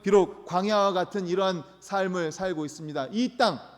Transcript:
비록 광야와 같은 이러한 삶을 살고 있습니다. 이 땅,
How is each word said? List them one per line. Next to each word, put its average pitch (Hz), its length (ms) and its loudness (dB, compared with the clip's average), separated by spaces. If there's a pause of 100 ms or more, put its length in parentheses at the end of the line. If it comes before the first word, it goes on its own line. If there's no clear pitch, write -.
비록 196 440 4
광야와 202 460 2
같은 180 340 -2
이러한 180 380 0 (160)
삶을 185 520 -2
살고 180 320 -4
있습니다. 147 460 -6
이 233 260 -2
땅, 190 220 4 (200)